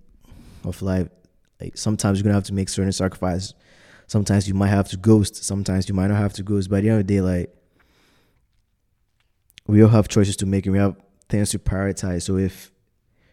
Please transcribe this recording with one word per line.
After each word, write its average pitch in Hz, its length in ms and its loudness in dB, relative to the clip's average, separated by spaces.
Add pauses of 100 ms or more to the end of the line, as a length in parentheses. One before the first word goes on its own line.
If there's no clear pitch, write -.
(640)
of - 160 -10
life, 92 280 -2 (520)
like, - 160 -14
sometimes 104 420 0
you're 101 60 0
gonna 104 100 2
have 101 100 0
to 98 100 -8
make 95 160 -2
certain 95 220 -2
sacrifices. 92 640 -4 (520)
Sometimes 101 420 0
you 98 60 -2
might 98 140 2
have 101 200 2
to - 80 -8
ghost. 104 480 2
Sometimes 95 460 -2
you 98 40 -2
might 95 120 0
not 104 100 0
have 101 180 0
to 101 80 -10
ghost. 98 280 -2
But 101 60 2
at 98 80 2
the 107 40 2
end 110 120 2
of 98 60 -2
the 101 80 0
day, 98 60 2
like, 90 340 -2 (2000)
we 104 160 6
all 110 80 10
have 110 180 4
choices 101 280 0
to 98 100 -4
make, 98 180 -2
and 98 80 -2
we 98 60 2
have 98 180 0 (320)
things 104 220 -2
to - 80 -6
prioritize. 95 640 -4
So 95 160 -2
if - 340 -6 (600)